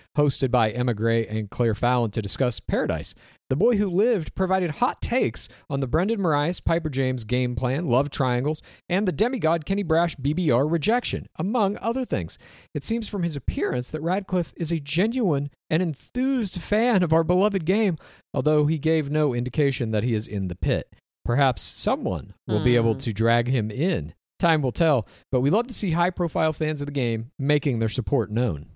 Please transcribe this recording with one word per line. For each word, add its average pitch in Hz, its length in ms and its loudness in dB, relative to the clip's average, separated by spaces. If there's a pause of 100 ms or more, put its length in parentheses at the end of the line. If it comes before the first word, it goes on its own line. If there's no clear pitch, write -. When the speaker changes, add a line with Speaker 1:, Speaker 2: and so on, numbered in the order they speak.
(180)
Speaker 1:
hosted 143 320 2
by 113 220 2
Emma 123 220 0
Gray 113 340 0
and 107 220 -4
Claire 117 260 0
Fallon, 120 360 2
to 110 100 -4
discuss 123 400 -2
Paradise. - 520 -2 (360)
The 135 80 0
Boy 220 180 4
Who 202 140 0
Lived 190 460 0
provided 185 360 0
hot - 300 -2
takes 233 480 -2 (200)
on 139 120 -2
the 131 60 -2
Brendan 196 340 0
Moraes, 156 420 0
Piper 165 240 0
James 127 380 -2
game 123 320 0
plan, 131 320 -2
love 135 200 2
triangles, 131 520 0 (260)
and 196 180 0
the 185 60 0
demigod 170 540 0
Kenny 196 180 -2
Brash 165 320 2
B 139 160 -2
B 160 180 0
R 127 160 4
rejection, 165 640 -2 (100)
among 208 440 0
other 240 240 -2
things. - 320 -4 (360)
It 143 120 -4
seems 226 240 -2
from 190 140 -4
his 160 120 -2
appearance 147 560 -4
that 156 100 -4
Radcliffe 180 540 -2
is 160 160 -4
a 165 80 0
genuine 165 680 0 (200)
and 170 140 0
enthused 233 800 -2
fan 220 420 2
of 156 80 0
our 160 140 4
beloved 185 400 0
game, 190 320 2 (360)
although 151 320 2
he 160 140 2
gave 151 320 0
no 151 220 2
indication 123 580 0
that 107 140 2
he 123 80 0
is 107 120 0
in 98 220 -4
the 87 80 -4
pit. - 400 -2 (300)
Perhaps 131 380 2
someone 139 720 -4 (140)
will 107 160 0
be 120 140 4
able 113 160 4
Speaker 2:
Hmm. 135 60 -8
Speaker 1:
to 117 120 -4
drag 117 380 2
him 113 200 0
in. 120 440 -2 (240)
Time 160 240 2
will 131 120 0
tell, 151 340 2 (240)
but 127 80 2
we 135 100 2
love 226 180 2
to 233 60 -10
see 185 180 -2
high-profile 170 600 0
fans 151 300 -4
of 143 60 -6
the 143 40 -6
game 117 480 -2
making 139 400 0
their 113 80 2
support 110 420 0
known. 104 360 0 (100)